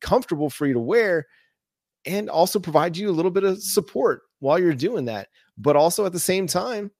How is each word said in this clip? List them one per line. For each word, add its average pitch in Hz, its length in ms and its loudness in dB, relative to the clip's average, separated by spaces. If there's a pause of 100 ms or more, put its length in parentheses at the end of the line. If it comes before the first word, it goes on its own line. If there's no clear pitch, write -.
comfortable 160 480 0
for 147 160 -4
you 135 80 2
to 120 40 2
wear, 175 480 0 (760)
and 202 240 -6
also 196 320 2
provide 165 380 0
you 208 100 -4
a 190 40 0
little 170 180 0
bit 190 140 0
of 196 180 -2
support - 600 -2 (160)
while 143 180 2
you're 170 160 2
doing 151 320 -4
that. 107 220 -8 (300)
But 147 180 2
also 175 300 4
at 175 60 -4
the 180 60 -6
same 185 280 0
time, 208 540 -4